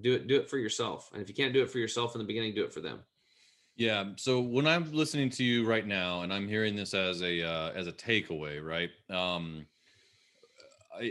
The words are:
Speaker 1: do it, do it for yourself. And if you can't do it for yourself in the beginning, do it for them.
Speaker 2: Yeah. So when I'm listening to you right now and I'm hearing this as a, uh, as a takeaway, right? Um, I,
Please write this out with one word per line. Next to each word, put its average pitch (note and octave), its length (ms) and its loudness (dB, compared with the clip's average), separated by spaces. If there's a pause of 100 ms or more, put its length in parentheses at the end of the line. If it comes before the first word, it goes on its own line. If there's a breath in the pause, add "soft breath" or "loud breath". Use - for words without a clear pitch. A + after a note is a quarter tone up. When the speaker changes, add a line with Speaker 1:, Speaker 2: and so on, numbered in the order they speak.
Speaker 1:
do A#2+ 140 4
it, G#2+ 140 -2
do C3+ 80 6
it - 120 2
for C#3 100 -2
yourself. A2 540 -2
And G#2 80 -8
if G2 80 -8
you G#2 60 -12
can't C3+ 180 0
do C3 100 6
it - 80 2
for B2+ 80 -4
yourself A#2 360 0
in A#2 60 -4
the G#2+ 60 -4
beginning, G#2+ 280 -2
do G#2 100 0
it - 80 -8
for D2+ 80 -10
them. C2+ 200 -8 (760 soft breath)
Speaker 2:
Yeah. G#2 400 2
So B2+ 240 2
when B2 260 2
I'm D#3+ 260 2
listening D3+ 380 2
to B2+ 140 -2
you A#2+ 220 4
right A2 200 2
now F2+ 360 0
and F2 100 -4
I'm G2+ 160 -2
hearing G#2+ 280 0
this G2+ 160 -4
as F#2 300 0
a, F2 200 0
uh, E2 280 -2
as F2+ 160 -6
a E2+ 60 -8
takeaway, D#2 680 -2
right? E2 280 -4 (180)
Um, E2+ 580 -2 (1300 soft breath)
I, F#2+ 160 -8